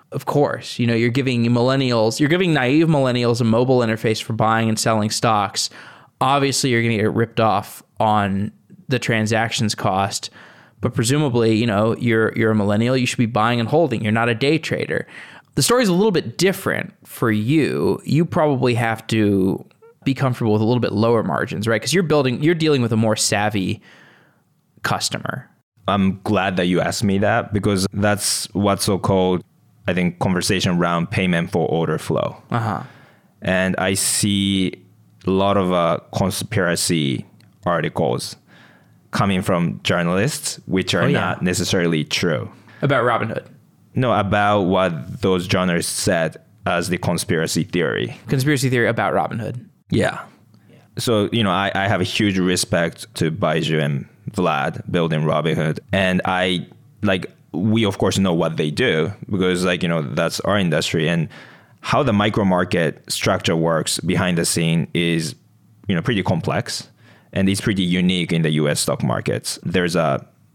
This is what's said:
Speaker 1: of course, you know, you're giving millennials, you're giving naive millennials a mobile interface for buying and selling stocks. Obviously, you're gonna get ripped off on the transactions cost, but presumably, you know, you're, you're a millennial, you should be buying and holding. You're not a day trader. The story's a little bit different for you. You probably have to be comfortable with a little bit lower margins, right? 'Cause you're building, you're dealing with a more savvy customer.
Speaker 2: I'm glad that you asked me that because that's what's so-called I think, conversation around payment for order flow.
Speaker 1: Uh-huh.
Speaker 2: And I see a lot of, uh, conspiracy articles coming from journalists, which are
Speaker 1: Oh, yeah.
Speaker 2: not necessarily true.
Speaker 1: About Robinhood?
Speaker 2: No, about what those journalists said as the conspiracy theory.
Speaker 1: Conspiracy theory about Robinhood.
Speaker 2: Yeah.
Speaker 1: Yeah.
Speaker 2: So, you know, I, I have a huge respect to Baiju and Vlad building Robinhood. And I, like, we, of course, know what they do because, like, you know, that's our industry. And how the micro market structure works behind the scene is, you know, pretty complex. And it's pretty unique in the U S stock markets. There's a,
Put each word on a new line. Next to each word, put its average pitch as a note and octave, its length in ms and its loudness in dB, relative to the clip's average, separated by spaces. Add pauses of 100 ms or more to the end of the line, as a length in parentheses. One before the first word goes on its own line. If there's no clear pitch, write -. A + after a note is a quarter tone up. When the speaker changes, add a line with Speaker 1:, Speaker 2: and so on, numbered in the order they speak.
(120)
Speaker 1:
of - 140 -8
course, - 540 -2
you B2 80 2
know, A#2 60 2
you're A#2 160 2
giving B2 360 0
millennials, A#2+ 760 2
you're D3 100 2
giving F3 240 2
naive C#3+ 340 4
millennials B2 520 2
a B2 60 2
mobile B2 340 4
interface A2 420 0
for - 120 -8
buying A2+ 340 2
and A2 100 0
selling G#2+ 320 0
stocks. G#2 600 0 (500)
Obviously, C#3 520 0
you're A#2 100 2
gonna A#2 160 0
get G#2 160 0
ripped A2 260 0
off A2 420 0 (180)
on G#2 520 0 (380)
the B2+ 100 0
transactions A2 760 0
cost, G2 540 -2 (520)
but B2 120 -2
presumably, A#2+ 640 2
you A2 100 2
know, A2 320 2
you're, A2+ 380 2
you're A2 160 2
a A2 40 2
millennial, G#2+ 420 2
you B2 80 0
should - 120 -4
be B2 80 2
buying A#2 360 0
and A2 80 -2
holding. D3 340 2
You're G#2+ 80 0
not A#2 180 2
a A#2 60 0
day C#3 220 0
trader. - 500 -4 (480)
The C#3+ 80 0
story's A#3+ 260 4
a F3 40 2
little G#3 180 4
bit C#3 260 -2
different F3+ 560 -2 (120)
for - 260 0
you. G#2+ 720 2
You D#3+ 220 2
probably C#3 480 2
have A2+ 340 -2
to G2+ 580 2 (380)
be C3+ 100 0
comfortable B2 400 0
with G#2+ 80 4
a A2 40 2
little A#2+ 140 2
bit A2+ 120 -2
lower A2+ 320 2
margins, F2 440 -2
right? A2 140 0
'Cause B2 100 -4
you're F#3 120 2
building, C#3+ 400 0
you're E3 100 4
dealing D#3 300 2
with A#2 100 0
a A2 40 2
more A2 180 2
savvy G#2 640 -2 (1040)
customer. - 640 -6 (380)
Speaker 2:
I'm F#2+ 360 0
glad G2 340 0
that F2+ 80 0
you F2+ 140 2
asked F2 240 -2
me G2 160 0
that G#2 340 0
because G2+ 380 0
that's G2+ 600 -2
what's G2 320 0
so-called F#2 580 2 (440)
I F#2 60 0
think, F2+ 260 0
conversation F#2 580 0
around F2 340 0
payment F2 400 0
for E2+ 160 0
order A2+ 300 -2
flow. - 400 -4 (140)
Speaker 1:
Uh-huh. A2 320 -4 (580)
Speaker 2:
And F#2 360 0
I F#2+ 160 0
see G2 800 0 (540)
a F#2 40 0
lot G2 260 2
of, F2+ 140 2
uh, E2+ 280 2 (160)
conspiracy F2 1080 0 (400)
articles D#2+ 720 -2 (760)
coming G2 300 0
from E2+ 420 0
journalists, F2+ 800 -2
which - 280 -2
are F2 100 2
Speaker 1:
Oh, F2 40 2
yeah. F2 120 2
Speaker 2:
not F2 220 -4
necessarily F2 600 0
true. C#2+ 480 -4 (300)
Speaker 1:
About C3+ 220 2
Robinhood? A2+ 420 -2 (500)
Speaker 2:
No, B2 160 2
about G#2 520 2
what F#2 580 0
those F#2 260 0
journalists F2+ 440 0
said E2 460 -2 (280)
as F2 240 0
the F2+ 80 -2
conspiracy E2+ 640 -2
theory. B1 540 -2 (100)
Speaker 1:
Conspiracy C3+ 420 0
theory A#2+ 200 2
about G#2+ 240 -2
Robinhood. G2+ 500 -4 (260)
Speaker 2:
Yeah. - 320 -2 (480)
Speaker 1:
Yeah. - 80 -20 (200)
Speaker 2:
So, G#2+ 340 0
you A2+ 120 0
know, G2 80 2
I, G2 240 0
I G2 120 0
have G2 140 0
a - 20 2
huge G2+ 340 0
respect F2 800 0
to D#2+ 160 0
Baiju D#2+ 500 0
and C#2+ 240 -2 (260)
Vlad D#2+ 500 -2 (100)
building E2 300 0
Robinhood. D#2 580 -2 (140)
And F#2+ 320 0
I, F#2 420 0 (360)
like, F#2+ 280 -2 (220)
we, A2 320 2
of G2 140 -2
course, F#2+ 180 2
know F#2+ 160 2
what E2 240 0
they D#2+ 120 -2
do D#2+ 440 0 (160)
because, F2+ 340 0
like, F2+ 180 0
you F#2 60 -2
know, E2 140 -2
that's D#2 400 -4
our G2 160 0
industry. D#2+ 500 0
And E2 220 -2 (500)
how - 240 0
the C3 80 0
micro G#2 320 2
market F2+ 640 0
structure F#2+ 460 -2
works E2 460 0
behind F2+ 360 0
the E2+ 80 0
scene E2 480 0
is, E2 420 -2 (520)
you G2+ 80 0
know, E2 60 -2
pretty G#2+ 220 -2
complex. - 640 -4 (420)
And F#2+ 180 0
it's G2 120 0
pretty G2 220 0
unique F2+ 480 0
in E2 120 0
the D#2 80 0
U D2+ 180 0
S D2 100 -2
stock - 240 -2
markets. A1 600 -4
There's F2 320 -2
a, D2+ 300 0 (300)